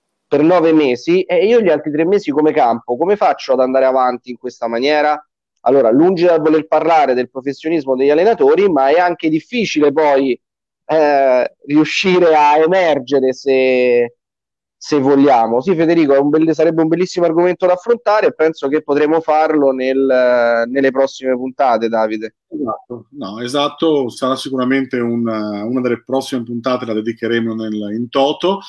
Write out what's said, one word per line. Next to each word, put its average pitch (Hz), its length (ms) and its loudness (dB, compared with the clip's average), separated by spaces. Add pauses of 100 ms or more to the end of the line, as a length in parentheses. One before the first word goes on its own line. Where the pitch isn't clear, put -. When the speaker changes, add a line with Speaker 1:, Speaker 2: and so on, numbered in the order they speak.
(260)
Speaker 1:
per 147 160 0
nove 165 300 4
mesi, 156 500 2
e 180 240 0
io 233 160 4
gli 175 80 2
altri 151 220 -2
tre 151 120 -2
mesi 190 260 -2
come 151 220 2
campo, 120 460 -2
come 190 180 0
faccio 143 380 -2
ad 131 60 0
andare 131 260 2
avanti 127 440 -2
in 120 60 -12
questa 120 320 -10
maniera? 147 500 0 (480)
Allora, 127 240 4
lungi 170 340 2
dal 165 180 2
voler 156 240 0
parlare 156 480 0
del - 160 -4
professionismo 135 680 -4
degli 139 140 2
allenatori, 175 580 2
ma 139 200 2
è 156 100 2
anche 175 320 -2
difficile 156 600 -2
poi, 139 460 0 (480)
eh, 139 680 2 (100)
riuscire 160 680 2
a 147 240 4
emergere 143 760 0
se, 127 840 0 (600)
se - 220 -4
vogliamo. 131 640 2
Sì, 185 120 -2
Federico, 160 380 2
è 139 60 4
un 143 100 2
bell-, 160 220 2
sarebbe 160 320 0
un 160 60 0
bellissimo 175 360 -2
argomento 170 400 0
da 180 80 2
affrontare 208 540 0
e 139 80 0
penso 160 340 -2
che 151 140 -2
potremo 151 400 0
farlo 156 480 2
nel, 127 960 0
nelle 135 240 0
prossime 131 420 -2
puntate, 127 560 -2
Davide. 110 460 -4 (200)
Speaker 2:
Esatto, 120 580 -10
no, 113 280 -14
esatto, 143 720 -2
sarà 131 260 -4
sicuramente 131 600 -4
un, 117 280 -2
una 110 540 -6
delle 120 240 -4
prossime 131 380 -6
puntate, 120 420 -6
la 113 80 -8
dedicheremo 113 640 -4
nel, 107 400 -8
in 120 160 -8
toto. 151 580 -2